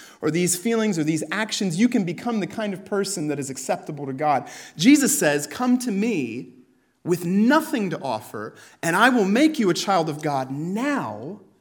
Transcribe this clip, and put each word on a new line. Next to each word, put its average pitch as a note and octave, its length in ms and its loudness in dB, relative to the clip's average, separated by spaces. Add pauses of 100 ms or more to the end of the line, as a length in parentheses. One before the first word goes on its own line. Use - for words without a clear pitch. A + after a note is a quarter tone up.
(200)
or D#3 100 0
these E3+ 260 0
feelings A3+ 420 0
or D#3 40 0
these D#3 300 0
actions, G3 480 -2
you A#3+ 80 6
can A#3 160 2
become A3 340 -4
the F3+ 80 -2
kind G#3 260 -6
of F#3 120 -10
person G3 420 -4
that C#3+ 140 -4
is C3 100 -8
acceptable D3 560 -6
to C3+ 60 -6
God. C#3 360 0 (280)
Jesus C4 420 6
says, D3 300 2
"Come B3 300 0
to B3 120 -4
me E3+ 640 -4 (500)
with E3+ 200 -2
nothing A3 680 2
to D3+ 100 -6
offer, A2+ 540 -8 (300)
and E3 100 0
I A3 140 6
will B3 160 4
make C#4 340 4
you G#3+ 120 2
a E3 40 2
child F3 340 0
of D3 140 -6
God C3+ 300 -2
now E3+ 880 -6 (200)